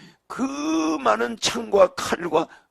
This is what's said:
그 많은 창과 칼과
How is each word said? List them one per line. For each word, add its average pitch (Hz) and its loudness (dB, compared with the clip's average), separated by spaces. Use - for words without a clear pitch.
그 - -10
많은 277 -2
창과 202 2
칼과 160 -2